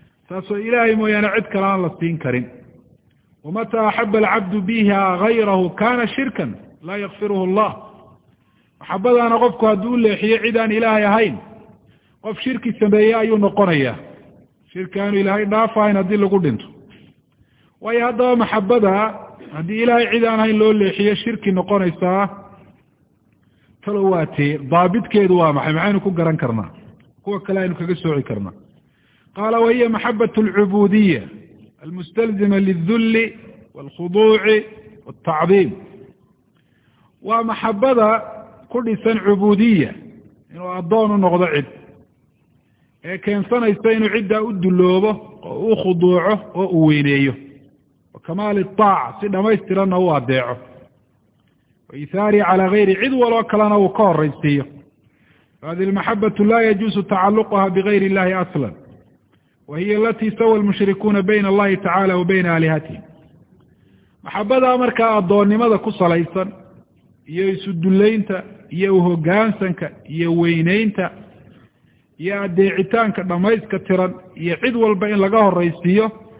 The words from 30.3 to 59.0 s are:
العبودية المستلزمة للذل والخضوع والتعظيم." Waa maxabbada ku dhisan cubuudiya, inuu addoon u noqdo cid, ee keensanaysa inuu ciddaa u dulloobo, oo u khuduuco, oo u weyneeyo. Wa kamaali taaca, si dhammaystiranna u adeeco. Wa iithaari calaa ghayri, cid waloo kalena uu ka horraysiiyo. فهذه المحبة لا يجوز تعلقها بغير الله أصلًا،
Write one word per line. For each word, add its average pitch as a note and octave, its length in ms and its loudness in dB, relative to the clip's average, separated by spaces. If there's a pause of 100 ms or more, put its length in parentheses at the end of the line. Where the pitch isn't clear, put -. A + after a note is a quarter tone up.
العبودية G3 880 2 (560)
المستلزمة G3 760 -2
للذل A3 760 0 (400)
والخضوع F#3 680 2 (640)
والتعظيم." E3 640 0 (1500)
Waa A3+ 200 -2
maxabbada A3+ 640 0 (600)
ku B3 140 -4
dhisan A3+ 360 -2
cubuudiya, G3+ 720 2 (600)
inuu F3+ 280 -16
addoon G#3 320 0
u G#3 60 0
noqdo F3+ 380 2
cid, C#3 100 -2 (1400)
ee F3+ 140 -10
keensanaysa G#3 720 0
inuu A3 240 2
ciddaa G#3+ 260 -2
u A3+ 120 -4
dulloobo, F#3 580 2 (320)
oo F#3 280 -4
u G#3+ 40 4
khuduuco, F3+ 580 2 (200)
oo F#3 140 -4 (100)
u D#3 100 6
weyneeyo. C#3 460 2 (800)
Wa - 60 -20
kamaali G3+ 440 -4 (140)
taaca, F3 420 0
si G#3 100 -6
dhammaystiranna G3 680 0
u F#3 160 2
adeeco. B2 400 -2 (1300)
Wa - 80 -20
iithaari G3+ 440 0
calaa F#3 280 2
ghayri, F#3+ 320 4
cid C4 120 -2
waloo A#3 300 2
kalena G#3 340 2
uu G3 120 4
ka G#3+ 140 0
horraysiiyo. D3+ 640 0 (960)
فهذه E3+ 220 -8
المحبة G3+ 640 0
لا A3+ 140 4 (100)
يجوز G3+ 300 0
تعلقها G3+ 680 2
بغير F#3+ 340 2
الله F#3+ 400 0
أصلًا، C#3 300 -4 (960)